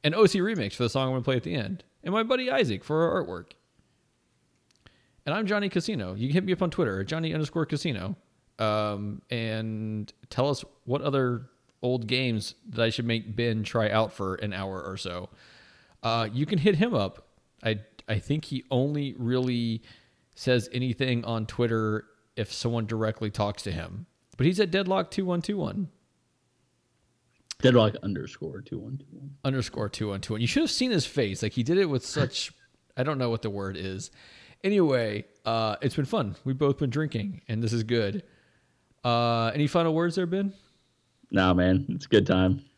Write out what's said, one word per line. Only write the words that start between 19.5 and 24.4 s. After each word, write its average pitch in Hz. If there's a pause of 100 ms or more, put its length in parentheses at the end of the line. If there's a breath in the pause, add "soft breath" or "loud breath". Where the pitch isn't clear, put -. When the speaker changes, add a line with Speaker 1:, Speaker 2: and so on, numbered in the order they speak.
Speaker 1:
says 123
anything 123
on 113
Twitter 110 (300)
if 107
someone 117
directly 110
talks 101
to 98
him. 85 (280)
But 127